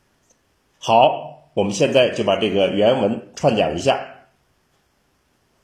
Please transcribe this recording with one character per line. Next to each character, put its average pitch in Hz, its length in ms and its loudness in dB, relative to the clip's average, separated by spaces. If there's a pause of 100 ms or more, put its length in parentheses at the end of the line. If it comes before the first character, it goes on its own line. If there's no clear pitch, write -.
(800)
好， - 760 0
我 107 80 -2
们 101 100 -4
现 131 200 0
在 123 180 4
就 107 140 -6
把 98 120 2
这 101 140 -2
个 95 200 0
原 110 320 0
文 104 320 -4
串 127 220 0
讲 80 180 0
一 85 40 -6
下。 - 300 -2 (1600)